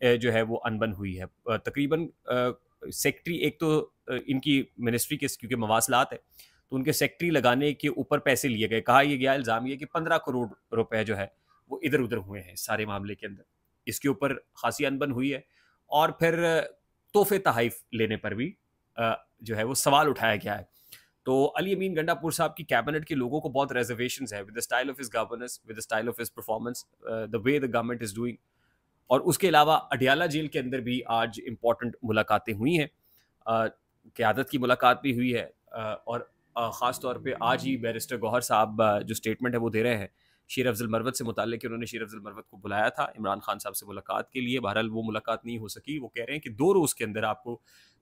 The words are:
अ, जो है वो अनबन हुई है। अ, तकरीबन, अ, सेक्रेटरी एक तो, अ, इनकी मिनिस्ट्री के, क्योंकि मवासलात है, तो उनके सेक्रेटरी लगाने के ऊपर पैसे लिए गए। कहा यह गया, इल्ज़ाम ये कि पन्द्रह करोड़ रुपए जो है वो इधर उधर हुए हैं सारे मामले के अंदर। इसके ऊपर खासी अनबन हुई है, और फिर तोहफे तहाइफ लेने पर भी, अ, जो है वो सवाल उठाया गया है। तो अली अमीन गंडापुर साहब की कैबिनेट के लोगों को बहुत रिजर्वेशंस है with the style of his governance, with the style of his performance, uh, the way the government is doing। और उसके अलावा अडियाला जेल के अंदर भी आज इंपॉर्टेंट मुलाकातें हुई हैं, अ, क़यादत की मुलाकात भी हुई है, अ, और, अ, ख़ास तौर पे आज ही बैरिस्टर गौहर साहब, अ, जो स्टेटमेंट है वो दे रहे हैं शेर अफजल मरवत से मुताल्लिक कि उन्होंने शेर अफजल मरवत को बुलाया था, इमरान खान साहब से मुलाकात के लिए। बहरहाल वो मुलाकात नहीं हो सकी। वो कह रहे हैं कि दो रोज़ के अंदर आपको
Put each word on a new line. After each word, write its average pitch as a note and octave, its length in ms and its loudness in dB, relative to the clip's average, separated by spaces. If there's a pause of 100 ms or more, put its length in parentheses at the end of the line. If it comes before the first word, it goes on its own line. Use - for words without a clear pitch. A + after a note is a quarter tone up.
अ, B2 100 8
जो A#2+ 180 2
है A2+ 100 4
वो A2+ 140 0
अनबन A2 360 0
हुई G2 240 -6
है। F#2 100 -8
अ, - 320 -4
तकरीबन, C#3+ 480 0
अ, B2 540 -2 (240)
सेक्रेटरी - 540 -4
एक - 220 0
तो, D#3 340 2 (160)
अ, B2+ 40 -2
इनकी C3+ 540 0 (120)
मिनिस्ट्री A#2+ 380 0
के, C#3 100 -4
क्योंकि A#2+ 280 -6
मवासलात A#2 580 2
है, - 40 -12 (520)
तो C3 60 -6
उनके C3+ 180 0
सेक्रेटरी E3 360 0
लगाने C3+ 440 4
के D3 140 -2
ऊपर C#3+ 320 0
पैसे C3+ 280 2
लिए A2 200 0
गए। A2 140 0
कहा B2 200 6
यह C#3+ 160 2
गया, C3 160 2
इल्ज़ाम A#2 340 0
ये C3+ 100 -6
कि D3 80 -12
पन्द्रह E3 320 0
करोड़ B2 320 -2 (240)
रुपए A2 300 0
जो G#2 120 -2
है G2 200 -6 (340)
वो C#3+ 140 -8
इधर C#3+ 160 2
उधर A#2+ 180 -2
हुए G2+ 220 -10
हैं F2+ 160 -18
सारे G#2+ 300 -4
मामले G2+ 300 -6
के - 120 -12
अंदर। G2 160 -14 (440)
इसके B2+ 220 -2
ऊपर C3+ 240 0
खासी - 520 -4
अनबन C#3 260 -2
हुई C3 180 -2
है, C#3 160 -8 (440)
और D#3 220 4
फिर E3 480 2 (540)
तोहफे G3+ 260 4
तहाइफ A#2+ 420 2 (120)
लेने A2 240 0
पर G2+ 160 -4
भी, B2 240 -4 (400)
अ, A2+ 300 -2 (160)
जो A2 120 -4
है G#2+ 80 0
वो B2+ 120 -2
सवाल D3 340 6
उठाया A2+ 260 2
गया G2+ 180 -4
है। G2 200 -10 (520)
तो C3+ 200 4
अली F#3 300 0
अमीन F#3+ 180 -2
गंडापुर D#3+ 400 -2
साहब D#3+ 240 0
की E3 60 -12
कैबिनेट C#3+ 420 -2
के D#3+ 100 -4
लोगों C3 260 -2
को D3+ 80 -6
बहुत C#3 220 0
रिजर्वेशंस A#2+ 600 -4
है G2+ 120 -8
with G#2+ 120 -14
the A#2 100 -6
style B2+ 260 -2
of C3 80 -14
his A#2+ 140 -10
governance, A#2 500 -6
with A2 140 -14
the G#2+ 80 -10
style A2+ 220 -2
of A2+ 100 -6
his A#2 100 -6
performance, A2+ 500 -6 (340)
uh, A2+ 220 -6
the G#2+ 100 -2
way C#3+ 140 4
the C3 100 -2
government A#2 340 -2
is G#2 140 -8
doing। A#2+ 160 -4 (760)
और C3 120 4
उसके F3+ 260 2
अलावा D#3 280 6
अडियाला C#3 520 2
जेल D3+ 200 -2
के D3 120 -4
अंदर B2+ 220 -4
भी B2 200 -2
आज A2+ 460 0
इंपॉर्टेंट A#2 480 0 (100)
मुलाकातें A2 480 2
हुई A2+ 200 2
हैं, D#3 160 2 (580)
अ, A2+ 200 2 (480)
क़यादत A2+ 340 2
की D3 80 -2
मुलाकात B2 460 4
भी C#3 100 2
हुई B2 180 0
है, A2+ 220 -4 (200)
अ, A2 340 -8
और, A#2+ 260 -8 (240)
अ, A#2 120 0
ख़ास B2 320 -2
तौर B2 160 -4
पे B2+ 260 -4
आज A#2+ 200 2
ही C3 140 -2
बैरिस्टर A2+ 400 -4
गौहर A2 240 0
साहब, A2 400 2
अ, G#2+ 180 6
जो G#2+ 160 -4
स्टेटमेंट A#2+ 400 -2
है A#2+ 40 2
वो A2+ 100 0
दे A2 140 0
रहे A#2+ 120 2
हैं G2+ 180 -6 (360)
शेर B2+ 180 0
अफजल A#2 200 -2
मरवत A2+ 280 -2
से - 80 -6
मुताल्लिक A2+ 380 -4
कि C3 60 -8
उन्होंने A#2 180 -8
शेर A2+ 180 -8
अफजल G#2+ 160 -14
मरवत G#2 320 -16
को G#2+ 60 -20
बुलाया G#2 320 0
था, C#3+ 300 -4
इमरान G2 200 0
खान G2+ 180 -6
साहब G2+ 180 -10
से - 100 -8
मुलाकात G2+ 480 -6
के C3 80 -4
लिए। B2 180 -2
बहरहाल A2 300 -2
वो A2 140 -6
मुलाकात A2 420 -4
नहीं A#2 140 -8
हो A2 80 -12
सकी। C#3 320 -10
वो B2 80 -12
कह A#2 140 -10
रहे A#2 100 -8
हैं D3+ 100 -8
कि - 80 -14
दो C3+ 240 2
रोज़ E3+ 240 4
के A#2+ 60 -4
अंदर G#2+ 220 -2
आपको A2+ 360 -4 (400)